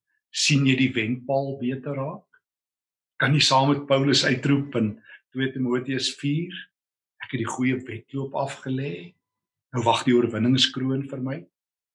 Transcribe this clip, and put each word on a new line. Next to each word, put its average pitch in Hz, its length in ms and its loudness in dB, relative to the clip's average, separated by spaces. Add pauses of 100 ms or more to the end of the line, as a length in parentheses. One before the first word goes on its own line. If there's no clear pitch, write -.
(320)
Sien 139 340 2
jy 135 100 4
die 131 160 2
wenpaal 127 680 -2
beter 135 360 -6
raak? 151 320 -8 (880)
Kan 135 160 2
jy 151 60 4
saam 135 300 4
met 143 180 0
Paulus 139 380 4
uitroep 143 500 2
in 107 260 0 (300)
twee 135 200 -2
Timoteus 127 680 -2
vier, 160 340 -2 (680)
"Ek - 80 -14
het 123 80 -6
die 113 160 -4
goeie 127 240 0
wedloop 135 540 -10
afgelê, 139 800 -6 (600)
nou 123 100 -2
wag 113 200 2
die 127 100 4
oorwinningskroon 127 960 2
vir 135 120 -8
my"? 135 240 -6 (500)